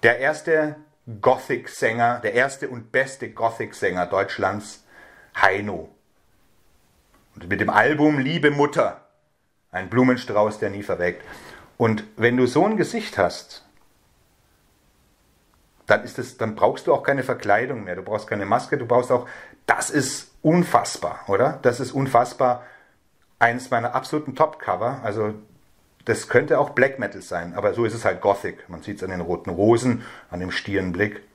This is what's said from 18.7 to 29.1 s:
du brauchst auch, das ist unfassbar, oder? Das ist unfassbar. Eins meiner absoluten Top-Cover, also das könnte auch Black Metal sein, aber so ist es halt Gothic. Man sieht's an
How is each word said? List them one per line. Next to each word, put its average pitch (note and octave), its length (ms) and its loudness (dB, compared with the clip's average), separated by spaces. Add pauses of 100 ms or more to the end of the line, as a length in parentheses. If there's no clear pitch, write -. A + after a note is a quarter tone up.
du B2 80 -6
brauchst A#2+ 260 2
auch, B2 160 2 (380)
das - 240 0
ist - 540 -4
unfassbar, D#3 880 0
oder? A#2+ 340 0
Das B2 180 2
ist B2+ 120 -6
unfassbar. B2+ 760 0 (720)
Eins A#2+ 320 0
meiner A#2 240 -2
absoluten C3+ 400 -4
Top-Cover, B2 680 -2
also G#2+ 320 -4 (720)
das - 180 -2
könnte C#3+ 320 2
auch C#3+ 120 0
Black C3 280 2
Metal G2+ 220 -8
sein, F2 340 -8
aber G2 200 0
so A#2 100 0
ist G#2+ 80 0
es A2+ 140 -4
halt F2+ 160 -2
Gothic. G2 480 -2
Man E2 120 -14
sieht's G2+ 200 -10
an F#2+ 80 -8